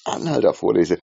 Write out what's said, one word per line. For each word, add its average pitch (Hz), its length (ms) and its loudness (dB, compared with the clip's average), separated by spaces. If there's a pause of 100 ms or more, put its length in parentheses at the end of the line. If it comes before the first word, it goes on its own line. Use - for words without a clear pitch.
Anhalter 117 500 0
vorlese. 85 460 0 (120)